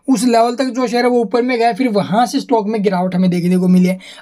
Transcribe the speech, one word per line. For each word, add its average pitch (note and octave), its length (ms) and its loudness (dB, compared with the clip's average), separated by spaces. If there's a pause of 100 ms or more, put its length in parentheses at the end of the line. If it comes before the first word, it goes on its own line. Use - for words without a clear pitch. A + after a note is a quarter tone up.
उस B3 160 0
level A#3+ 300 2
तक C4+ 100 -2
जो B3+ 220 -4
share A#3+ 180 0
है B3 60 0
वो B3 100 2
ऊपर A#3 220 -2
में B3 160 -2
गया, A#3 140 2
फिर B3+ 160 -2
वहाँ G3+ 380 0
से C4+ 140 -4
stock A3 280 -2
में A3 140 -4
गिरावट F#3 320 -2
हमें F#3 160 2
देखने F3 260 0
को F3+ 120 0
मिली F3+ 180 4
है। F#3 120 -2 (240)